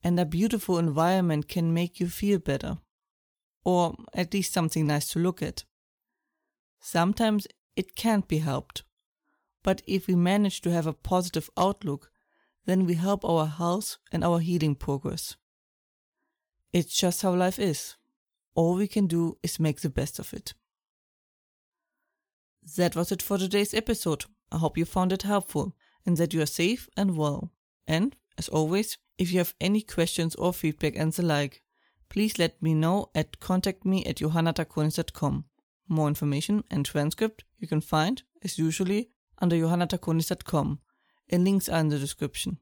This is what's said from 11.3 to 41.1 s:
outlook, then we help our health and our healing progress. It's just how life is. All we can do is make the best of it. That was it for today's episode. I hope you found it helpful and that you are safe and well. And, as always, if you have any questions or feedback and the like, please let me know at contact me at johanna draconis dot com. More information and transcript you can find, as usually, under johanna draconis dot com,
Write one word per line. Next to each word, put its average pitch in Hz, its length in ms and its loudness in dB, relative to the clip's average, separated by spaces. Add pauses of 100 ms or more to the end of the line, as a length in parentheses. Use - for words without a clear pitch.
outlook, 180 540 -2 (560)
then 190 180 4
we 175 100 2
help 190 300 0
our 160 220 2
health 175 500 -2 (160)
and 165 100 -2
our 170 160 4
healing 160 360 2
progress. - 600 -6 (1400)
It's 175 220 0
just - 280 0
how 185 120 2
life 180 240 2
is. - 380 -2 (580)
All 165 220 4
we 202 100 2
can 202 200 2
do 165 360 0
is - 160 -6
make 156 220 0
the - 80 -4
best - 300 -4
of - 160 -12
it. - 200 -12 (2250)
That 175 180 2
was 175 180 0
it 185 100 -4
for 202 160 0
today's 202 360 0
episode. 214 520 -2 (260)
I 160 60 -2
hope 160 180 0
you 165 80 2
found 185 280 0
it 190 100 -2
helpful 196 520 -2 (300)
and 175 140 2
that 170 160 2
you 160 80 2
are 147 40 2
safe 190 500 0
and 190 200 0
well. 151 340 -2 (360)
And, 175 280 0 (220)
as - 120 -8
always, 160 500 0 (180)
if 180 160 -2
you 180 60 2
have 175 220 0
any 208 200 2
questions 170 540 -2
or 180 180 0
feedback 156 440 -2
and 160 160 0
the 175 100 -2
like, 147 400 0 (460)
please 214 300 -2
let 165 240 0
me 160 120 4
know 165 400 2
at - 260 -4
contact 185 440 -2
me 190 200 0
at - 120 -4
johanna 160 360 0
draconis 156 440 -2
dot - 160 -6
com. 143 320 -4 (440)
More 156 200 2
information 147 640 -2
and 139 140 -2
transcript 156 580 -2 (160)
you 185 80 -10
can 156 140 0
find, 165 420 -2 (220)
as - 140 -6
usually, 185 520 -2 (300)
under 170 180 2
johanna 170 280 2
draconis 165 420 -2
dot - 160 -4
com, - 360 -2 (480)